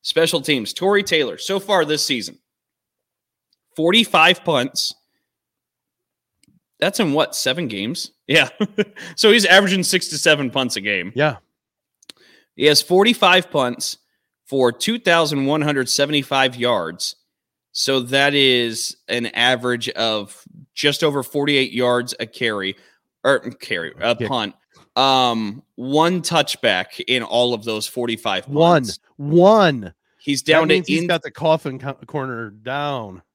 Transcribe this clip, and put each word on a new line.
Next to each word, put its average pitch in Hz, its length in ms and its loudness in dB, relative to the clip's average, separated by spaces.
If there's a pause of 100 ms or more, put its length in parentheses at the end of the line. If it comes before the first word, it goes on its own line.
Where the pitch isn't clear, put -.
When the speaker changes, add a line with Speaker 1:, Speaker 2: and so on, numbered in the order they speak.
Speaker 1:
Special 160 380 -2
teams, 135 320 -4
Tory 202 320 0
Taylor, 143 340 -2
so 190 220 -4
far 190 240 0
this 147 200 -2
season, 110 340 -6 (1400)
forty-five 175 680 2
punts. 139 500 -2 (1900)
That's 180 180 -2
in 170 140 0
what, 151 240 0
seven 135 320 -4
games? 107 420 -8 (160)
Yeah. 143 280 4
<laughs> - 40 -20 (580)
So 214 140 6
he's 220 140 6
averaging 185 400 4
six - 240 -2
to 151 100 -8
seven 143 320 2
punts 131 260 -2
a 101 40 -6
game. 98 340 -4
Speaker 2:
Yeah. 135 220 0 (1200)
Speaker 1:
He - 100 -2
has 147 160 4
forty-five 185 680 4
punts 123 480 -4 (480)
for 127 260 2
two 226 260 -4
thousand 151 480 2
one 151 160 0
hundred 139 260 -2
seventy-five 135 680 0
yards. 98 580 -4 (580)
So 135 280 -2
that 139 340 0
is 123 640 2 (120)
an 117 180 -4
average 120 640 0
of 107 520 -4 (320)
just 147 300 -6
over 143 180 -2
forty-eight 143 500 -2
yards 123 480 -2
a 117 60 -6
carry, 104 500 -6 (480)
or 135 140 2 (220)
carry, 85 400 -8
a 117 160 -2
Speaker 2:
Kick. 117 120 -6
Speaker 1:
punt. 113 260 -6 (420)
Um, 123 680 0 (140)
one 156 440 0
touchback 123 880 -2
in 123 160 -2
all 120 320 0
of 107 100 -10
those 110 220 -6
forty-five 113 640 -6
Speaker 2:
One. 156 340 4
Speaker 1:
punts. 110 160 -8 (180)
Speaker 2:
One. 156 800 4 (240)
Speaker 1:
He's 139 240 -4
Speaker 2:
That 156 100 2
Speaker 1:
down 160 160 4
to 185 60 6
Speaker 2:
means 185 140 0
he's 156 140 0
Speaker 1:
in- 175 40 -4
Speaker 2:
got 170 160 0
the 127 80 -10
coffin 156 480 -2
co-, 139 160 -8 (120)
corner 123 440 -8
down. 117 720 -8 (120)